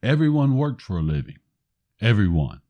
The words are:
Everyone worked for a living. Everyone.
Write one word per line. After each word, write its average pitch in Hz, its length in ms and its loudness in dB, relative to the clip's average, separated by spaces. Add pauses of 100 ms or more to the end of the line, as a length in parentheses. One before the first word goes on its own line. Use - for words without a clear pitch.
Everyone 147 540 2
worked 139 260 -2
for 92 160 -6
a 80 40 -2
living. 73 360 -4 (640)
Everyone. 92 680 0